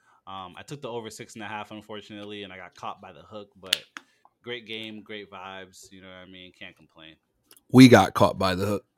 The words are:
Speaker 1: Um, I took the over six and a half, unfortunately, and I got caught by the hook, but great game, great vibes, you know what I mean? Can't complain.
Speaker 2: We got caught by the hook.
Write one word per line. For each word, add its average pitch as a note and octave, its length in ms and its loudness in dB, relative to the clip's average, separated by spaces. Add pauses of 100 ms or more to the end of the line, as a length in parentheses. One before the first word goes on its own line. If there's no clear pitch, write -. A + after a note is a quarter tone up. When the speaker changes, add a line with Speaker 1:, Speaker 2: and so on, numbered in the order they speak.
(260)
Speaker 1:
Um, F#2+ 300 -14
I F#2+ 100 -16
took C#3+ 160 -16
the B2 60 -10
over A2+ 220 -8
six G#2+ 240 -18
and G#2+ 100 -14
a G2+ 40 -12
half, G#2 240 -10
unfortunately, G#2 720 -14
and F#2 100 -14
I F#2 40 -16
got F2+ 180 -18
caught G#2+ 260 -12
by F#2+ 100 -20
the D#2 120 -20
hook, G#2 260 -18 (100)
but F2+ 240 -6 (580)
great A#2+ 240 -12
game, A2 360 -12
great G#2 280 -16
vibes, F#2+ 600 -18
you F#2+ 100 -20
know F#2+ 60 -20
what F#2 180 -20
I F#2 60 -20
mean? F2+ 260 -20
Can't F#2 200 -20
complain. D#2+ 380 -20 (540)
Speaker 2:
We B2+ 200 12
got G#2+ 240 8
caught G2 240 2
by F#2 180 0
the F#2+ 100 -4
hook. G2+ 200 -4 (120)